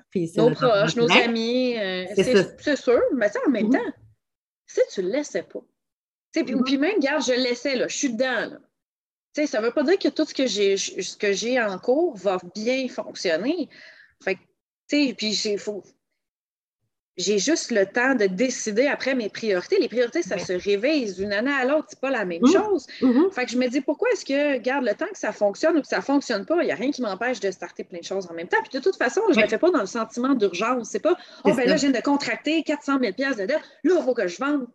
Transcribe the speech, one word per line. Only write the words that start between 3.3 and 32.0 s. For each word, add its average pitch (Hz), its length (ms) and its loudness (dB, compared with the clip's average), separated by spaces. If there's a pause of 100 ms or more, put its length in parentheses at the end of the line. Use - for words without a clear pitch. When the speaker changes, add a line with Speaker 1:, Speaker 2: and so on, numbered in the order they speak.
Speaker 2:
sais, 508 140 -4
en - 20 2
même 220 160 0
Speaker 1:
Mhm. 214 80 2
Speaker 2:
temps, 403 200 0 (760)
si - 140 0 (120)
tu 196 80 -6
le 180 80 -2
laissais 254 340 -4
pas, - 160 -14 (720)
tu 320 80 -2
sais, 247 60 0
puis, 247 80 -6
Speaker 1:
Mhm. 247 100 2
Speaker 2:
puis 269 140 0
même, 311 200 2
regarde, 277 280 0
je 254 80 0
le 240 80 0
laissais, 254 340 -2
là, 175 120 0
je - 100 -6
suis 247 160 -2
dedans, 233 120 0 (260)
là. - 60 -18 (760)
Tu 294 80 -2
sais, 294 60 2
ça - 140 -2
veut 233 100 0
pas 302 120 2
dire 339 140 4
que 320 120 2
tout 311 160 0
ce - 80 -12
que 269 120 0
j'ai, 196 300 2
ce - 400 -6
que 202 160 0
j'ai 233 300 0
en 196 180 -2
cours 277 380 2
va 185 200 0 (160)
bien 247 360 -2
fonctionner. 226 800 -2 (520)
Fait - 140 -2
que, - 40 -18 (500)
tu 294 180 2
sais, 226 100 -2
puis 214 140 -4
j'ai, 202 240 -2
faut, 196 280 -8 (1300)
j'ai 190 220 2
juste 302 320 0
le 202 140 4
temps 247 300 2
de 214 100 2
décider 220 600 0
après 277 280 -2
mes 220 140 -2
priorités. 208 500 -2
Les 277 100 2
priorités, 240 320 0
ça 202 140 -4
Speaker 1:
Ouais. 175 60 -4
Speaker 2:
se 185 120 -4
réveille 202 600 0
d'une 202 200 -4
année 233 180 0
à 269 140 0
l'autre, 302 240 0
c'est - 100 -20
pas 269 120 -4
la 220 140 -2
même 170 160 -4
Speaker 1:
Mhm. 254 100 6
Speaker 2:
chose. 392 360 2 (140)
Speaker 1:
Mhm. 262 300 4
Speaker 2:
Fait 247 140 -4
que 214 60 -8
je 240 60 -2
me 254 100 0
dis, 262 140 -2
pourquoi 359 300 -2
est-ce - 140 -2
que, 285 320 0
regarde, 254 280 -2
le 208 100 0
temps 320 160 -4
que - 80 -14
ça 226 120 -6
fonctionne 214 460 2
ou 269 40 2
que - 60 -6
ça 196 140 -2
fonctionne 240 440 0
pas, 320 180 2
il 226 60 0
y - 20 0
a 139 40 -2
rien 247 160 -2
qui 262 100 -4
m'empêche 226 380 -4
de 190 120 -2
starter 185 320 -12
plein 180 160 -14
de 170 40 -16
choses 190 260 -6
en 170 40 -12
même 165 140 -10
temps. 440 220 2
Puis - 80 -6
de 269 60 -8
toute 381 120 2
façon, 254 340 0
je 294 60 6
Speaker 1:
Ouais. 214 80 6
Speaker 2:
le 208 60 2
fais 220 80 -2
pas 339 140 4
dans 302 100 2
le 196 40 -4
sentiment 240 480 -2
d'urgence. 214 560 -2
C'est 220 100 -4
pas, « 330 160 2 (280)
Oh, 202 60 4
Speaker 1:
C'est 226 60 4
Speaker 2:
ben 247 120 0
là, 277 40 4
Speaker 1:
ça. 311 60 4
Speaker 2:
je 285 100 2
viens 262 120 2
de - 40 -6